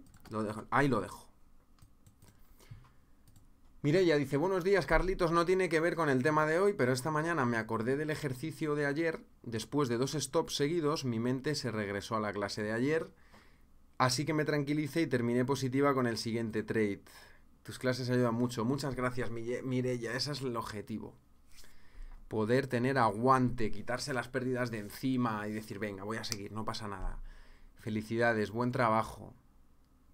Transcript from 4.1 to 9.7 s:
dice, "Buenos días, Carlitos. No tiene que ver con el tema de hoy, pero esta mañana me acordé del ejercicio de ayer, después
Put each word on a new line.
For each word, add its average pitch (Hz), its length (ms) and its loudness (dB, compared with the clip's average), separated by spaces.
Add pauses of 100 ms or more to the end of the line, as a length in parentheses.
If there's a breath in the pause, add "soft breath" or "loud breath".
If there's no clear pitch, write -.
dice, 143 180 0
"Buenos 180 260 2
días, 185 220 4
Carlitos. 160 480 2
No 170 140 4
tiene 185 240 2
que 160 100 2
ver 165 160 2
con 156 140 2
el 131 120 4
tema 151 220 4
de 156 140 2
hoy, 202 160 4
pero 127 180 4
esta 135 180 -2
mañana 156 360 0
me 120 100 2
acordé 113 400 2
del 151 140 -2
ejercicio 147 640 -2
de 147 100 2
ayer, 160 400 0 (180)
después 117 460 0